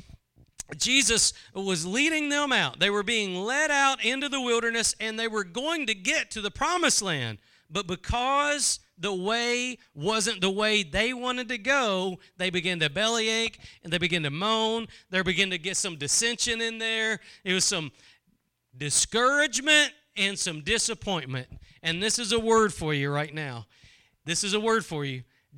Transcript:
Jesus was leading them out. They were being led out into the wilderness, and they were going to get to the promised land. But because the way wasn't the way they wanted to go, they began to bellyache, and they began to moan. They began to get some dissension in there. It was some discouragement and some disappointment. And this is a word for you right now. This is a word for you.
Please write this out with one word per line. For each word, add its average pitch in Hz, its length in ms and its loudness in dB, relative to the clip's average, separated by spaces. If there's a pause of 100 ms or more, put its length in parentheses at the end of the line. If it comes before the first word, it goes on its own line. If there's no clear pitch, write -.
(760)
Jesus 226 560 4 (220)
was 185 320 -2
leading 294 420 0
them 285 240 0
out. 160 260 2
They 190 120 4
were 202 120 2
being 202 320 0
led 262 360 0
out 269 340 2
into 269 240 0
the 269 140 -2
wilderness, 233 580 2
and 220 180 -4
they 226 80 -2
were 214 180 -2
going 262 420 -4
to 220 80 0
get 240 380 -2
to 220 100 -8
the 202 80 -4
promised 320 500 2
land. 135 380 -2 (320)
But 185 160 -4
because 262 920 0 (180)
the 190 160 -2
way 240 640 -2 (160)
wasn't 196 460 0
the 190 100 2
way 208 320 2
they 202 320 0
wanted 247 340 -4
to 247 80 -4
go, 196 600 0 (180)
they 180 140 -2
began 175 300 0
to 151 100 2
bellyache, 220 680 0 (240)
and 165 100 -10
they 175 60 2
began 170 260 0
to 143 60 -2
moan. 220 580 0 (200)
They 185 140 0
began 185 280 0
to 180 80 -2
get 175 200 -4
some 175 180 -4
dissension 226 640 0
in 226 180 -4
there. 220 420 -2 (240)
It 185 100 0
was 185 100 2
some 160 280 -2 (840)
discouragement 269 1200 2 (220)
and 196 220 0
some 156 240 -4
disappointment. 143 880 -2 (340)
And 165 200 -2
this 220 160 0
is 220 140 -4
a 233 80 2
word 220 340 4
for 156 180 -2
you 143 180 0
right 147 220 -2
now. 135 340 -8 (580)
This 170 200 -2
is 190 80 -2
a 214 80 2
word 226 240 2
for 147 220 -4
you. 127 160 -6 (360)